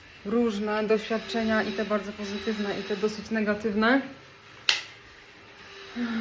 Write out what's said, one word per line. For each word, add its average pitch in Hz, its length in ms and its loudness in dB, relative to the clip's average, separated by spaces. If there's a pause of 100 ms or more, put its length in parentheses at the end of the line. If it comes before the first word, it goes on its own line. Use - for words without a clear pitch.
(260)
różne 214 640 2
doświadczenia, 220 760 2
i 214 80 -2
te 220 140 -2
bardzo 202 260 -2
pozytywne, 202 680 -4
i 196 40 -6
te 202 140 -2
dosyć 214 340 -2
negatywne. 220 680 4 (2250)